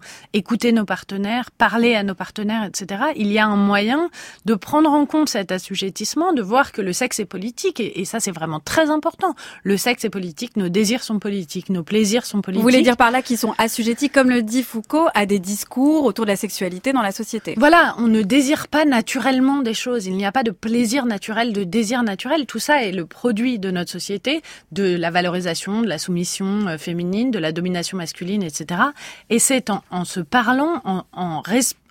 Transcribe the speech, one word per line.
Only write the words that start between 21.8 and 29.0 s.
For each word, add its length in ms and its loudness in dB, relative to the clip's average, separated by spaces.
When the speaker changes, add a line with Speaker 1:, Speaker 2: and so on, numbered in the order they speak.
Speaker 1:
naturel, 420 -2
tout 140 -8
ça 240 2
est 80 -2
le 160 -4
produit 500 0
de 140 -4
notre 180 -2
société, 540 -4
de 240 0
la 140 0
valorisation, 720 -2
de 60 0
la 100 -2
soumission, 720 -2
euh, 100 -4
féminine, 540 -2
de 80 -2
la 120 -2
domination 460 -4
masculine, 460 -4
et 80 -6
cetera. 420 -2